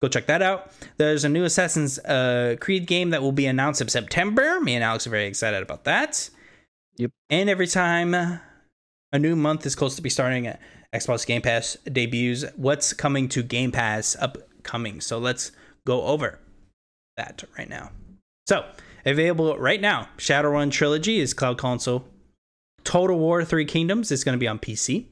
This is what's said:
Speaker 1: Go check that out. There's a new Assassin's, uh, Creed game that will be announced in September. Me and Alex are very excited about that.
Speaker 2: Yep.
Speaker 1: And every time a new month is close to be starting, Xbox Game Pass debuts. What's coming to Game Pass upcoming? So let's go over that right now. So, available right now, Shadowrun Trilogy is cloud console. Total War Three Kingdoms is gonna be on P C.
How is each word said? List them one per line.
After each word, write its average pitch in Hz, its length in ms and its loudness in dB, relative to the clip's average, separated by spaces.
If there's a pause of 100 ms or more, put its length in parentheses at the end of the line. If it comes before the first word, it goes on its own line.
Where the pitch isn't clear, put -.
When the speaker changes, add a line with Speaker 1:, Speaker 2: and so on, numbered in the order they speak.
Speaker 1:
Go 135 60 4
check 123 200 -2
that 165 160 4
out. 185 280 0 (260)
There's 151 280 4
a 147 40 2
new 160 140 2
Assassin's, 160 560 0
uh, 123 600 2
Creed 190 260 0
game 175 240 2
that 156 140 0
will 139 80 2
be 139 160 2
announced 135 340 0
in 117 80 -4
September. 214 720 0
Me 147 140 0
and 120 80 0
Alex 113 240 -2
are - 20 -8
very 107 160 0
excited 101 380 -2
about - 220 -10
that. 254 440 0 (680)
Speaker 2:
Yep. 120 140 -2 (200)
Speaker 1:
And 190 180 2
every 185 180 2
time 175 460 2
a - 1040 -6
new 160 160 4
month 156 300 2
is 139 100 -4
close 135 200 0
to - 60 -12
be 131 100 -4
starting, 127 420 -2 (400)
Xbox 117 320 -2
Game 117 160 0
Pass 117 340 0 (160)
debuts. 123 540 0 (100)
What's 143 380 0
coming 139 360 0
to 131 140 -2
Game 123 280 -2
Pass 110 460 -2
upcoming? - 840 -8
So - 160 -6
let's 123 340 -4 (340)
go 123 180 2
over 139 360 -2 (800)
that - 260 -10 (140)
right - 120 -12
now. 127 220 -14 (560)
So, - 180 2 (400)
available 160 520 2
right 165 220 2
now, 190 380 0
Shadowrun 147 540 2
Trilogy 156 480 2
is 131 140 0
cloud 127 240 -2
console. 123 480 -2 (800)
Total - 340 2
War 165 280 2
Three 160 200 0
Kingdoms 180 460 0
is 135 120 -2
gonna 131 140 0
be 123 100 0
on 107 120 -4
P 110 160 -8
C. 156 360 -4